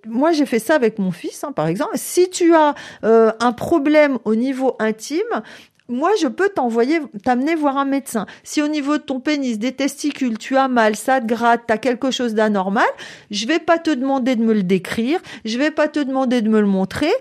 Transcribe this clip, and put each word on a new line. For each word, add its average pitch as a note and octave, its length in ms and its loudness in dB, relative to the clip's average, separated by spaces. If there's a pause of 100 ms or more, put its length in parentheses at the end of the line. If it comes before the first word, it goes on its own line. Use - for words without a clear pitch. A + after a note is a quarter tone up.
moi B3+ 240 0
j'ai D4 140 2
fait A#3 140 0
ça D#4 160 2
avec A3+ 240 2
mon F#3 120 0
fils, - 320 -10
hein, D4+ 80 -8
par D#3 160 -2
exemple, A#3 280 -4
si F4+ 340 0
tu E4+ 260 4
as, D4+ 200 4 (280)
euh, A3 360 6
un A#3+ 140 2
problème D4 720 2
au G#3+ 100 0
niveau B3+ 440 0
intime, A3 420 -4 (680)
moi, B3+ 200 0 (120)
je D#4 60 2
peux F4 220 0
t'envoyer, B3+ 500 0 (240)
t'amener C4 320 0
voir D4 220 0
un C#4 80 0
médecin. C4+ 400 -2 (180)
Si - 180 -2
au D4 60 0
niveau D4 300 -2
de D4 60 -14
ton C4 180 -4
pénis, C4+ 360 -2
des A#3+ 140 -2
testicules, C4+ 640 -4
tu - 200 -2
as C4+ 100 4
mal, A3 300 2
ça C4 240 0
te A#3 40 -4
gratte, A#3 400 2
t'as A3 120 0
quelque B3+ 340 -2
chose A#3+ 220 -2
d'anormal, G#3 500 0 (480)
je G#3 160 -6
vais E4 120 2
pas E4+ 200 2
te E4 120 -2
demander C4+ 440 0
de A3+ 80 0
me A3 100 4
le G#3 100 0
décrire, A3+ 580 -2 (240)
je A3 120 -6
vais D4 140 0
pas D#4 160 0
te D4+ 140 -4
demander C4 400 0
de G#3+ 80 0
me A3 100 4
le G#3 80 2
montrer, F#3+ 420 0 (120)